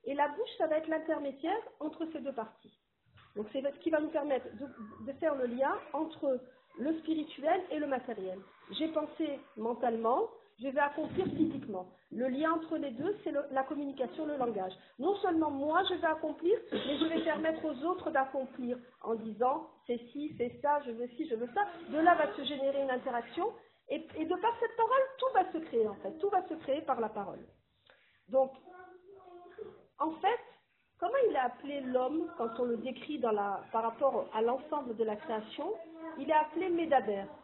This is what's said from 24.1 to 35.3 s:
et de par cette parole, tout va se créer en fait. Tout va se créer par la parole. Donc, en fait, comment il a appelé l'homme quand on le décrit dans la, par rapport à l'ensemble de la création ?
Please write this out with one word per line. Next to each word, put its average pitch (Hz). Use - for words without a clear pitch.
et 311
de 349
par 453
cette 453
parole, 494
tout 523
va 370
se 330
créer 233
en 196
fait. -
Tout 403
va 370
se 320
créer 294
par 254
la 220
parole. 202
Donc, 262
en 320
fait, 440
comment 381
il 285
a 254
appelé 277
l'homme 254
quand 233
on 247
le 233
décrit 254
dans 226
la, 202
par 226
rapport 226
à 220
l'ensemble 262
de 226
la 214
création ? 226